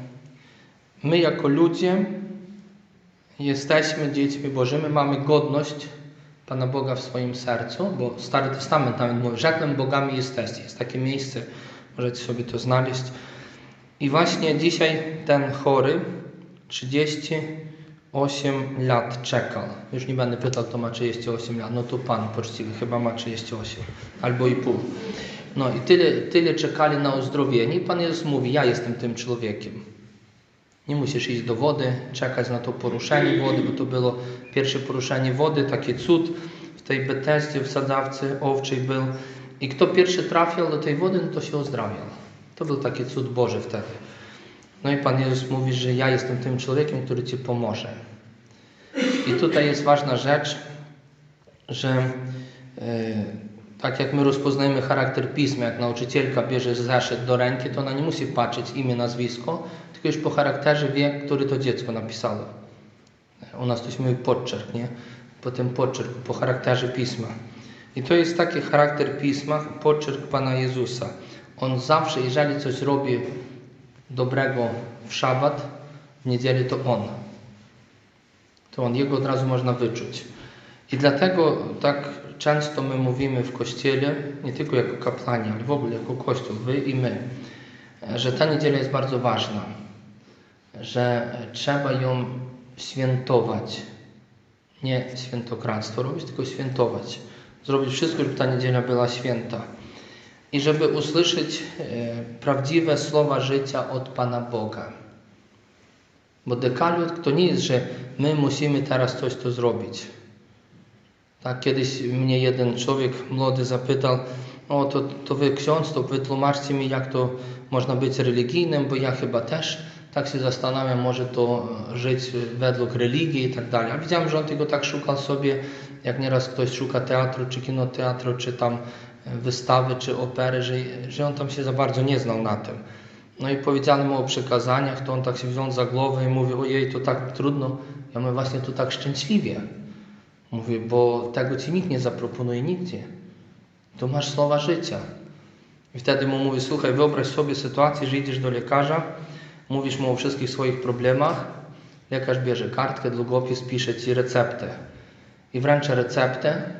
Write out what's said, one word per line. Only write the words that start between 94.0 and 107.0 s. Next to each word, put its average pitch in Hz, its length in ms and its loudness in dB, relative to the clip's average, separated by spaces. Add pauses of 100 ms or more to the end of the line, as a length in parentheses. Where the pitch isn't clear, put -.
Nie 131 220 0 (100)
świętokradztwo 117 880 -4
robić, 139 200 -4
tylko - 220 -6
świętować. 117 760 0 (460)
Zrobić 139 280 2
wszystko, 160 300 0
żeby 131 120 0
ta 135 100 2
niedziela 127 360 4
była 123 260 4
święta. 117 540 -4 (920)
I 143 100 2
żeby 151 260 4
usłyszeć, 156 760 2 (160)
e, 117 440 -4 (160)
prawdziwe 143 580 2
słowa 143 420 2
życia 135 500 0
od 127 200 -4
Pana 120 320 -2
Boga. 107 520 -4 (1500)
Bo 123 100 -2
dekalog 165 640 2